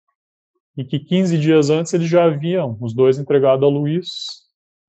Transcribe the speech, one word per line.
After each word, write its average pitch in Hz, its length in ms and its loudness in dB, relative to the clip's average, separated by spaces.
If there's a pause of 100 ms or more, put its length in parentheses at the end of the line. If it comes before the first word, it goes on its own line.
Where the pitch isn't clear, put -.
(760)
e 135 60 -8
que 143 160 -6
quinze 175 380 0
dias 151 320 4
antes 160 240 -2
eles 170 140 -2
já 170 180 4
haviam, 156 540 -2
os 113 140 -8
dois, 131 260 2
entregado 135 460 2
a 143 40 4
Luiz 147 400 -4 (800)